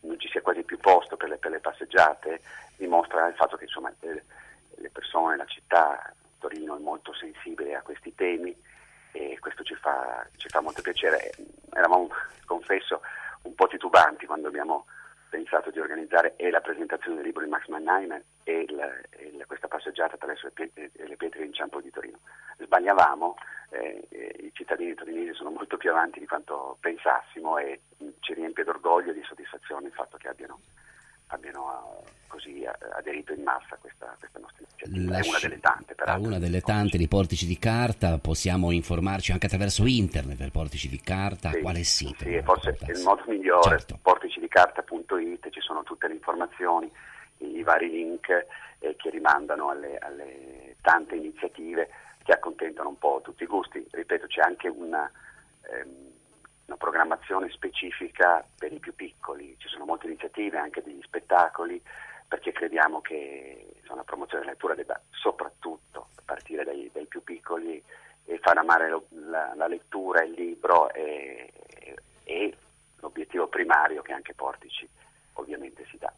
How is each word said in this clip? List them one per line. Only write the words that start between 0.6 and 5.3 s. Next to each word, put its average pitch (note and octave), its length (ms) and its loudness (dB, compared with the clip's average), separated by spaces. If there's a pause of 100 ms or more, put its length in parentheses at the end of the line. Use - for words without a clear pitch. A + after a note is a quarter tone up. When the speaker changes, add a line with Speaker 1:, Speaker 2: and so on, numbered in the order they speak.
Speaker 1:
più - 160 -8
posto - 380 6
per D#2 120 -6
le, D2+ 100 -6
per E2 120 -4
le D#2 100 -6
passeggiate, D#2+ 800 4 (360)
dimostra E2+ 500 2
il E2 80 0
fatto - 220 2
che, - 80 -12
insomma, - 360 -10
eh, D#2+ 220 -8 (540)
le - 140 -12
persone, E2 460 0